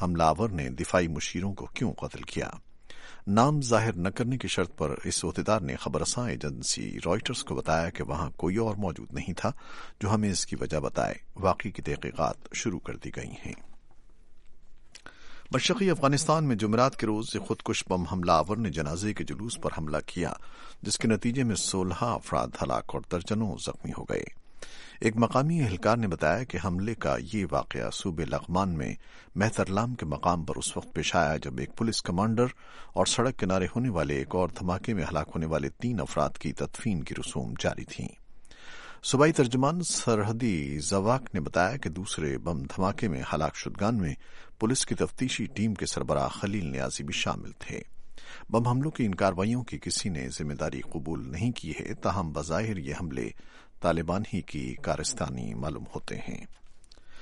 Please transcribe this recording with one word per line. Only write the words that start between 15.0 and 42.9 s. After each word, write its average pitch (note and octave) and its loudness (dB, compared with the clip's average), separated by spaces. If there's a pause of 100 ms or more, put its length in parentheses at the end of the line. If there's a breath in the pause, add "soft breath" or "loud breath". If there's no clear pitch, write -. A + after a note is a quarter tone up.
مشرقی F3+ 4
افغانستان D3 6
میں B2+ 4
جمعرات A2 6
کے A2+ 0
روز G#2+ 0 (100)
خودکش - -2
بم F2+ 2
حملہ F2 4
آور E2 6
نے A2 0
جنازے E2 0
کے - -2
جلوس G2+ -6
پر F2 0
حملہ D2+ -2 (100)
کیا، F2 -2 (500 loud breath)
جس G#2 -2
کے A#2+ 2
نتیجے A#2+ 4
میں G#2+ 2
سولہ F#2 0
افراد C2+ 0 (140)
ہلاک B1+ 0
اور - -4 (120)
درجنوں F#2+ 0 (100)
زخمی - -6
ہو - -8
گئے۔ - -4 (580 loud breath)
ایک G#2+ 4
مقامی C#3 4
اہلکار G#2 4
نے A2 2
بتایا E2+ 4
کہ - -4
حملے G2+ 0
کا C#2 2 (160)
یہ G2+ 2
واقعہ B1 0
صوبے E2 -2
لغمان F2 2
میں C#2+ -2 (400 loud breath)
مہترلام G#2 2
کے F2 -6
مقام E2 2
پر D2+ -2
اس - -4
وقت - -8
پیش E2 0
آیا D#2 6
جب C2 -6
ایک - -6
پولیس A2+ 0
کمانڈر G#2+ 2 (460 loud breath)
اور F#2 4
سڑک B2+ 2
کنارے F#2 4 (100)
ہونے B2+ 2
والے D2+ 2
ایک C2+ -2
اور F2+ 2
دھماکے F#2+ -2
میں E2 0
ہلاک D2+ -2
ہونے D#2+ 0
والے D2 0
تین A#2+ -2
افراد C#2 2
کی - -4
تدفین D#2+ -2
کی - -8
رسوم B1 -4
جاری - -2
تھیں۔ - -8 (960 loud breath)
صوبائی D3+ 6
ترجمان C#3 4
سرحدی G#2+ 2
زواک G2 2
نے F2+ 0
بتایا F#2 2
کہ G2 -4
دوسرے D#2 -2
بم C#2 -2
دھماکے G2 0